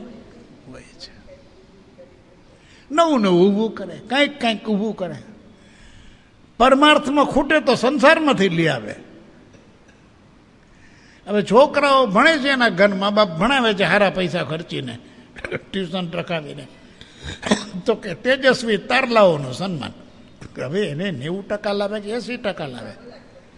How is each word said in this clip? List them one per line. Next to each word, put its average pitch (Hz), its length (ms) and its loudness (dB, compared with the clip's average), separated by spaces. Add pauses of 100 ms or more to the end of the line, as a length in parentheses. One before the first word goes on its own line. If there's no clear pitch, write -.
(680)
હોય 127 140 -20
છે. - 540 -20 (1500)
નવું 311 300 2
નવું 185 280 4
ઊભું 208 260 0
કરે, - 220 -12
કંઈક 285 440 -2
કંઈક 226 260 -4
ઊભું 214 300 -2
કરે. 170 200 -8 (1400)
પરમાર્થમાં 277 680 6
ખૂટે 302 360 2
તો 262 140 2
સંસારમાંથી 262 760 4
લઈ 165 180 0
આવે. 110 280 -4 (2250)
હવે 208 160 0
છોકરાઓ 277 640 4
ભણે 269 320 4
છે, 269 100 -2
એના 247 200 2
ઘર 196 260 2
મા 190 160 -2
બાપ 208 180 2
ભણાવે 220 460 0
છે 190 100 0
હારા 190 260 2
પૈસા 175 340 -4
ખર્ચીને, 143 540 -8 (760)
ટ્યુશન 180 380 -6
રખાવીને, 151 560 -8 (1200)
તો - 80 2
કે 190 200 -10
તેજસ્વી 247 600 0
તારલાઓનું 202 800 2
સન્માન. 156 380 -6 (680)
હવે 175 240 -2
એને 160 240 -4
નેવું 170 380 -8
ટકા 208 240 -4
લાવે 202 280 -4
કે 202 100 -10
એંસી 240 260 -8
ટકા 202 300 -6
લાવે, 123 260 -12 (640)